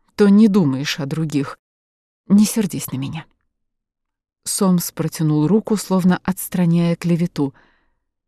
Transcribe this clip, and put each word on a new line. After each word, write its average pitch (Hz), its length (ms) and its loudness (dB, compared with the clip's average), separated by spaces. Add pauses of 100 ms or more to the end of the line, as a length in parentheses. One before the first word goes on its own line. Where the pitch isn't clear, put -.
(140)
то 202 160 4
не 214 180 6
думаешь 147 520 0
о 143 40 -4
других. 147 540 -4 (720)
Не 202 180 4
сердись 190 460 -4
на 131 40 -6
меня». 139 300 -10 (1200)
Сомс 185 460 0
протянул 151 560 -2
руку, 214 280 0
словно 185 460 0
отстраняя 170 720 -2
клевету. 170 580 -2 (760)